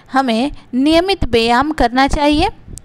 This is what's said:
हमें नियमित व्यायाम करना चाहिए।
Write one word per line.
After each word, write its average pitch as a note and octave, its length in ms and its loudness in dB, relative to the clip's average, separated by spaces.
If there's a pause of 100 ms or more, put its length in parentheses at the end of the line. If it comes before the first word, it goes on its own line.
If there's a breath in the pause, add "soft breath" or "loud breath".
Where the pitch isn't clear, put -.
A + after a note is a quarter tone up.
(120 loud breath)
हमें C4 400 0 (220 loud breath)
नियमित E4 500 2
व्यायाम A#3+ 480 0
करना C4 360 0
चाहिए। D4 400 0 (360)